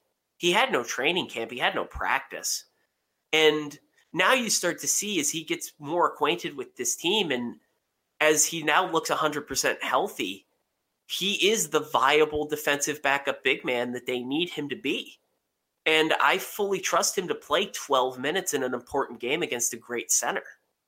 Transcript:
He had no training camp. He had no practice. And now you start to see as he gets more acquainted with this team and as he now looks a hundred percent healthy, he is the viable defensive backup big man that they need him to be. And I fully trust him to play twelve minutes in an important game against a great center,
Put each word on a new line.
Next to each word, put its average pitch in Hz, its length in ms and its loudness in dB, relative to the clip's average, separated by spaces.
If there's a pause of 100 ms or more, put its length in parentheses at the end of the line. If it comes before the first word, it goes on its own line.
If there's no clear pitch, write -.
(360)
He 175 160 0
had 226 220 4
no 127 100 2
training 139 460 0
camp. 117 220 -6
He 123 60 -10
had 175 160 0
no 113 120 -2
practice. - 800 -4 (680)
And 151 480 4 (320)
now 185 220 4
you 240 160 0
start 175 300 0
to - 100 -6
see 202 320 0
as 143 80 0
he 160 160 -8
gets 165 340 -6
more 156 280 0
acquainted 147 500 -2
with 127 180 -12
this - 220 -4
team 185 340 0
and 120 300 -4 (600)
as 156 240 4
he 165 180 -4
now 165 260 2
looks 160 200 0
a 147 60 2
hundred 147 300 0
percent 131 380 -2
healthy, 123 640 -2 (580)
he 190 440 0
is 185 200 0
the 151 120 2
viable 147 680 2
defensive 147 540 0
backup 139 420 0
big 143 220 0
man 123 260 -2
that 123 140 -6
they 127 160 -2
need 151 280 -2
him 147 200 -8
to 131 80 -4
be. 135 420 -6 (680)
And 156 360 4
I 156 160 4
fully 196 420 -2
trust - 380 0
him 180 100 -4
to 143 80 -2
play 175 300 0
twelve 127 520 0
minutes 165 360 -4
in 135 100 0
an 127 100 -2
important 120 460 -4
game 151 240 -2
against 120 300 -4
a 117 40 -10
great - 360 -6
center, - 320 -2 (420)